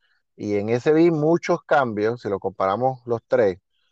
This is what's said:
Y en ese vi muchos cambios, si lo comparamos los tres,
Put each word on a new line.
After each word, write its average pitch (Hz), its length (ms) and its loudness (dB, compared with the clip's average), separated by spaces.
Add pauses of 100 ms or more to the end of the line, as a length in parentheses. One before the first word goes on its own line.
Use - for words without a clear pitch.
(360)
Y 104 220 -6
en 104 120 -4
ese 123 240 0
vi 170 180 6
muchos 165 520 0
cambios, 117 580 -2
si 110 80 -8
lo 98 100 -4
comparamos 104 640 -2
los 117 220 -4
tres, 101 320 0 (320)